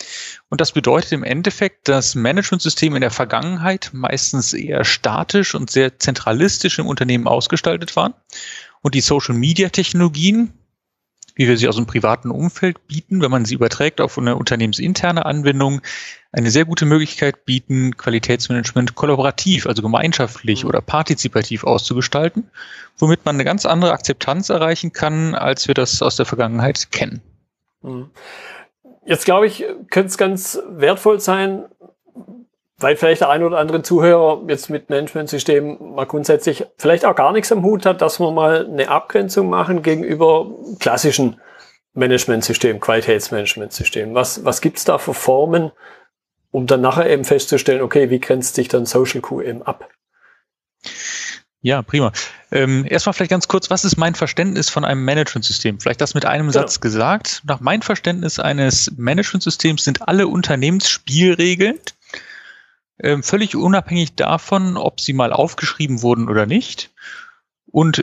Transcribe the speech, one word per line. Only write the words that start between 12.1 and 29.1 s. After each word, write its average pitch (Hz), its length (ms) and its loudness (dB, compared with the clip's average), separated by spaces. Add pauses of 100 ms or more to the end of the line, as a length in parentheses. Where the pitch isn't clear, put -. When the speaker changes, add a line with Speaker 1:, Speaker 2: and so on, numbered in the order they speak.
Speaker 1:
Umfeld 170 560 -4
bieten, 170 340 -4
wenn 139 80 2
man 127 160 2
sie 117 80 -4
überträgt 127 480 0
auf - 160 -2
eine 120 200 0
unternehmensinterne 156 840 -2
Anwendung, 139 580 0 (500)
eine 117 180 0
sehr 147 160 4
gute 160 200 0
Möglichkeit 147 600 0
bieten, 127 500 0
Qualitätsmanagement 120 1000 -2
kollaborativ, 139 720 0
also 107 160 -2
gemeinschaftlich 113 800 0
Speaker 2:
Mhm. - 60 -4
Speaker 1:
oder - 120 0
partizipativ 131 840 -2
auszugestalten, 127 840 -2 (480)
womit 160 280 2
man 147 100 -2
eine 135 100 0
ganz 175 220 0
andere 170 240 2
Akzeptanz - 580 -2
erreichen 165 440 0
kann, 156 420 -2
als - 320 -2
wir 139 80 2
das - 260 0
aus - 140 0
der - 100 0
Vergangenheit 117 680 -2
kennen. - 300 -4 (600)
Speaker 2:
Mhm. 131 260 -12 (960)
Jetzt, 160 200 -2